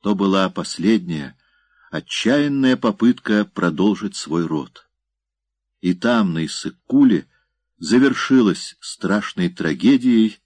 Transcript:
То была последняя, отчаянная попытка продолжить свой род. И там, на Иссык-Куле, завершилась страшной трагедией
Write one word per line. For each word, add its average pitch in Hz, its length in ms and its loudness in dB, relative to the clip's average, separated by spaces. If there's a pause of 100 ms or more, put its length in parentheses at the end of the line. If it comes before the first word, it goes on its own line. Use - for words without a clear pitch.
То 101 140 -2
была 95 340 0
последняя, 87 880 -4 (540)
отчаянная 131 840 0
попытка 110 680 0
продолжить 92 680 -2
свой 82 300 -4
род. 76 420 -10 (960)
И 90 120 0
там, 110 400 0
на 80 120 -2
Иссык-Куле, - 840 0 (500)
завершилась 123 1000 2
страшной - 680 -4
трагедией 113 960 0